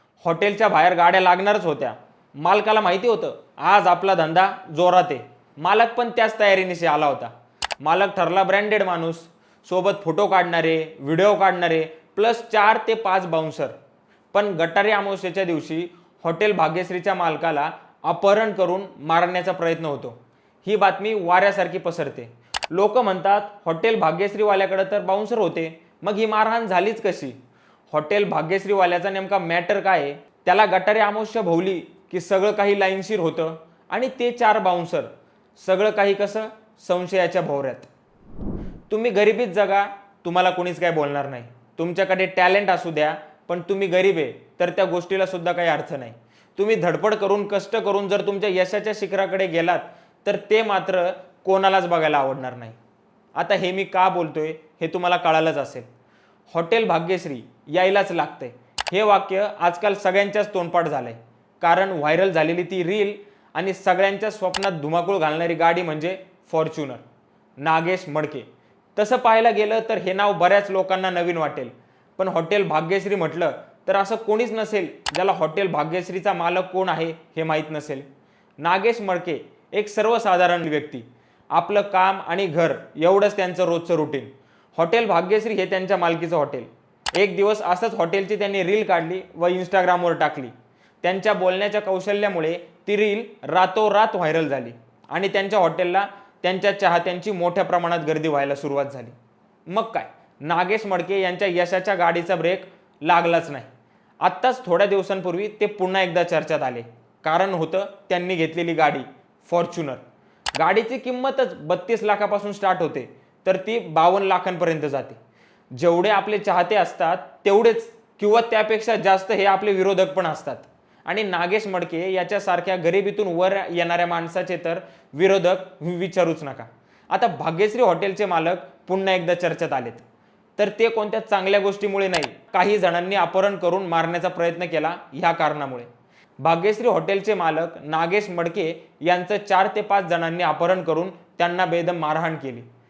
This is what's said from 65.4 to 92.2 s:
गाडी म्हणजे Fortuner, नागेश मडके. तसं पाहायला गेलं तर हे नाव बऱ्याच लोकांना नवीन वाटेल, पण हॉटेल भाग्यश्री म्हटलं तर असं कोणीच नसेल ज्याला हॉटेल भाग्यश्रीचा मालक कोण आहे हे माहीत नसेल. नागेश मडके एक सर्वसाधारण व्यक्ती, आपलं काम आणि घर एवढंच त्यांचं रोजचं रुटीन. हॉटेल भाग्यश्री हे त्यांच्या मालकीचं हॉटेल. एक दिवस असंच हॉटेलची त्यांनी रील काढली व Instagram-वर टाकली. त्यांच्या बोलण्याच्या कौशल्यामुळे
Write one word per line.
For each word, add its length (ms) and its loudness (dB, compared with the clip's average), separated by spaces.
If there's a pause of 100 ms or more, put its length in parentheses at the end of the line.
गाडी 280 2
म्हणजे 420 -6 (300)
Fortuner, 420 -4 (640)
नागेश 520 0
मडके. 440 -6 (460)
तसं 180 2
पाहायला 320 4
गेलं 300 0 (100)
तर 80 -2
हे 160 -4
नाव 200 0
बऱ्याच 380 4
लोकांना 380 0
नवीन 280 -2
वाटेल, 320 -4 (480)
पण 100 -2
हॉटेल 400 0
भाग्यश्री 480 -2
म्हटलं 360 -2 (360)
तर 80 2
असं 200 0
कोणीच 360 -2
नसेल 360 -4 (260)
ज्याला 180 2
हॉटेल 360 -2
भाग्यश्रीचा 640 -4
मालक 300 0
कोण 260 -2
आहे 220 -2
हे 320 -8
माहीत 260 -2
नसेल. 320 -8 (560)
नागेश 440 0
मडके 500 -6 (220)
एक 140 -2
सर्वसाधारण 720 2
व्यक्ती, 480 -6 (400)
आपलं 320 2
काम 460 2
आणि 180 -2
घर 280 2 (220)
एवढंच 400 4
त्यांचं 300 -2
रोजचं 300 0
रुटीन. 340 -4 (480)
हॉटेल 280 2
भाग्यश्री 480 0
हे 120 -2
त्यांच्या 320 -2
मालकीचं 380 -2
हॉटेल. 300 -2 (500)
एक 200 2
दिवस 260 2
असंच 320 -2
हॉटेलची 420 -2
त्यांनी 280 -2
रील 200 0
काढली 380 -2 (140)
व 120 0
Instagram-वर 680 2
टाकली. 340 -2 (560)
त्यांच्या 300 2
बोलण्याच्या 480 0
कौशल्यामुळे 800 -2 (280)